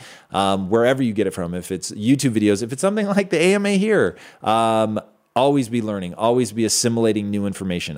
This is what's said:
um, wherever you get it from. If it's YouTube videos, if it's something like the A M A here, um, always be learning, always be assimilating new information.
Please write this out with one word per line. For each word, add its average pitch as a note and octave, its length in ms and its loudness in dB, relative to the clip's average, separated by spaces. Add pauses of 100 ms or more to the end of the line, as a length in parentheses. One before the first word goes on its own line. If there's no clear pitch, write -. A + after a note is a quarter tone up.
(300)
um, G2 400 -2
wherever A#2+ 320 2
you A#2 120 0
get G2+ 120 0
it F#2 60 -2
from. F2 240 -6
If F2+ 160 -8
it's F2+ 200 -8
YouTube B2 440 0
videos, G#2 260 2
if A#2 100 -8
it's C#3 100 -8
something G3+ 260 0
like G3 240 0
the D#3+ 100 2
A F#3 140 4
M G3+ 100 -2
A G3+ 140 2
here, F#3 360 2 (280)
um, A2 560 2 (340)
always C3+ 360 2
be A#2 120 -2
learning, G2 320 -6
always A#2 380 2
be A2 140 0
assimilating A2 640 0
new G2+ 140 -2
information. F2+ 520 -6